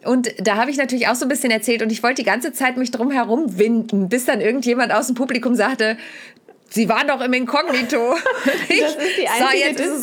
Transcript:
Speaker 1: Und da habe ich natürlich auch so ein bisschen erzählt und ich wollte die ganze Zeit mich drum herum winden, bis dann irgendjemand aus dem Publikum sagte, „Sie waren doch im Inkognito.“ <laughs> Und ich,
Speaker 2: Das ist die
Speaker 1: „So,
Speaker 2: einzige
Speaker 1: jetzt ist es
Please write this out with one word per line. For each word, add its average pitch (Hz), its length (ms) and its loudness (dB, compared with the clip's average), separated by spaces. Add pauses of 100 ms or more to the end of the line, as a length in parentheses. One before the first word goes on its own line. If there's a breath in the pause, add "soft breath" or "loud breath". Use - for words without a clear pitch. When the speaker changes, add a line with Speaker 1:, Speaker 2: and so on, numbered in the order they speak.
Speaker 1:
Und 240 340 0
da 196 180 2
habe 247 140 0
ich 277 60 -4
natürlich 254 320 0
auch 233 80 2
so 269 80 -2
ein 262 40 -2
bisschen 262 220 0
erzählt 220 320 0
und 220 80 0
ich 220 140 -4
wollte 262 180 0
die - 20 -2
ganze 226 280 0
Zeit 254 240 -2
mich 247 160 -4
drum 233 180 -2
herum 233 480 0
winden, 214 500 2
bis 247 180 -2
dann 262 140 2
irgendjemand 240 520 0
aus 220 160 0
dem 247 80 -2
Publikum 247 400 0
sagte, 220 400 0 (760 loud breath)
„Sie 214 180 0
waren 240 200 2
doch 269 120 0
im 254 120 0
Inkognito.“ 254 800 0
<laughs> - 0 -
Und 339 580 0
ich, 370 100 4
Speaker 2:
Das 302 140 2
ist 330 240 -2
die 370 80 0
Speaker 1:
„So, 233 180 2
Speaker 2:
einzige 269 140 2 (100)
Speaker 1:
jetzt 262 120 -2
ist 294 80 0
es 311 140 -2